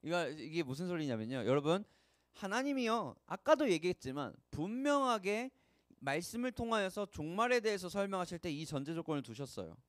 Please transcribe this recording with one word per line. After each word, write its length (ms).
이거, 280
이게 340
무슨 240
소리냐면요. 580
여러분, 380
하나님이요, 800
아까도 460
얘기했지만 640
분명하게 1000
말씀을 520
통하여서 560
종말에 520
대해서 300
설명하실 500
때 120
이 140
전제 280
조건을 300
두셨어요. 520